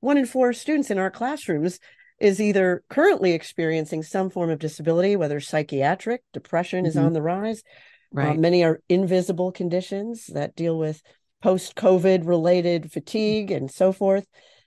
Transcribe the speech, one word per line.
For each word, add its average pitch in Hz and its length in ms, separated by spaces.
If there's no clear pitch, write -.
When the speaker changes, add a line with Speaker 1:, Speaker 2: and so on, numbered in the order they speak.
Speaker 1:
one 285 160
in 262 100
four 247 260
students 285 380
in 190 80
our 190 100
classrooms 185 680
is 196 200
either 190 500
currently 285 420
experiencing 160 720
some 190 260
form 175 220
of 151 80
disability, 165 560
whether 147 240
psychiatric, 156 800
depression 175 540
is 156 100
Speaker 2:
Mm-hmm. 143 120
Speaker 1:
on 170 60
the 156 100
rise. 202 400
Uh, 139 60
Speaker 2:
Right. 151 180
Speaker 1:
many 175 240
are 160 240
invisible 180 640
conditions 196 760
that 147 280
deal 165 220
with 156 240
post-covid 185 880
related 170 640
fatigue 214 580
and 135 220
so 190 220
forth. 196 340